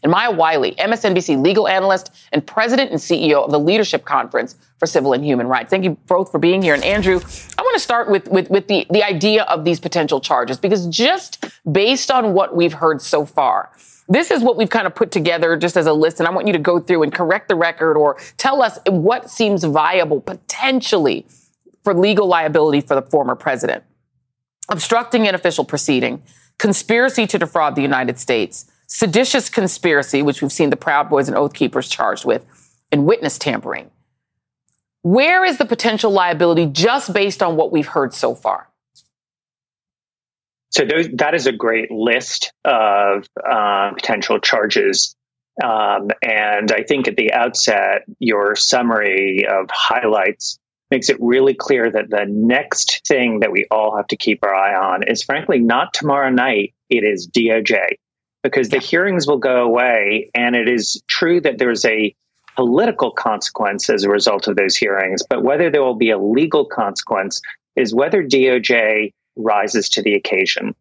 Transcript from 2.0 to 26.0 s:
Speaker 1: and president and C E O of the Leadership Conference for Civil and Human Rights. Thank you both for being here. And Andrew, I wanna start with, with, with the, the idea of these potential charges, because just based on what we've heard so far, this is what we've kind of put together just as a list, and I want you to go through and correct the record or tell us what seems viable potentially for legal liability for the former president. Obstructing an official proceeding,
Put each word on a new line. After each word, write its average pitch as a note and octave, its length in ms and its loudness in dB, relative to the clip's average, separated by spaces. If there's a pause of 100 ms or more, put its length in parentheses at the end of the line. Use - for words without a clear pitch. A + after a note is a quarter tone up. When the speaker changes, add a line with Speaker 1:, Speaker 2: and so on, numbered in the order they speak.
Speaker 1:
and D3 140 -2
president A#3+ 460 0
and D#3 100 -4
C E3 280 0
E D3+ 40 6
O C#3+ 100 4
of D3 80 -2
the D3 80 2
Leadership F#3 460 0
Conference B2 500 -4 (220)
for - 80 -2
Civil C#3 280 2
and C#3 120 -2
Human C#3 220 0
Rights. B2+ 220 -2
Thank F#3+ 140 0
you E3+ 140 -2 (100)
both F3+ 240 0
for D#3 80 -2
being F3 220 2
here. E3+ 120 2
And C#3 100 -2
Andrew, F#3+ 360 0 (380)
I - 40 -4
wanna A#4+ 180 0
start A#3+ 300 -2
with, G3 180 0
with, F#3 220 0
with F#3+ 180 0
the, G3 220 0
the G#3 140 2
idea G#3 400 2
of D#3 220 -2
these E3 140 0
potential D#3 420 -2
charges, B2 360 -2
because F#3 300 0
just C#4 560 -2 (280)
based A3 400 2
on A3+ 220 2
what F#3+ 220 2
we've E3+ 180 2
heard D#3 280 0
so D3+ 240 0
far, A#2+ 460 -2 (380)
this C4+ 220 2
is C#4+ 100 2
what A3+ 140 2
we've G#3 140 0
kind G#3+ 180 0
of - 80 -6
put F#3+ 160 0
together E3 460 0
just E3+ 180 -2
as E3+ 100 2
a D#3 60 4
list, D#3 280 2
and E3 80 2
I E3+ 40 0
want F#3+ 160 -2
you G#3 60 0
to E3+ 60 2
go F3 200 2
through E3 240 2
and D3+ 100 -2
correct - 360 -2
the F#3+ 60 2
record D#3+ 420 0
or D3 200 2 (200)
tell C4+ 240 0
us A3+ 260 0
what G#3 420 0
seems G3+ 360 0
viable D#3 560 0
potentially G3 1040 -2 (580)
for - 100 0
legal G3 320 4
liability D#3 560 2
for C#3 140 0
the C3+ 60 2
former C3+ 340 0
president. - 480 -4 (880)
Obstructing A3+ 580 0
an F#3+ 80 0
official E3 300 0
proceeding, C3+ 560 -2 (360)